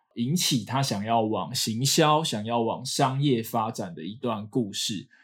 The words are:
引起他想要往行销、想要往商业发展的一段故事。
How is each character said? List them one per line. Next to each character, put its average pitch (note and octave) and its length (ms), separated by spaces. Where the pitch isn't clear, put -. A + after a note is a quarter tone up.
引 A#2+ 200
起 C#3+ 300
他 B2+ 180
想 G#2 220
要 A#2 160
往 G#2+ 340
行 A2+ 300
销、 D3+ 400
想 A2 180
要 A#2 200
往 A2 200
商 C3+ 380
业 C3 220
发 A2+ 280
展 G2 240
的 D#2 80
一 F#2+ 120
段 A2 340
故 G#2+ 240
事。 - 340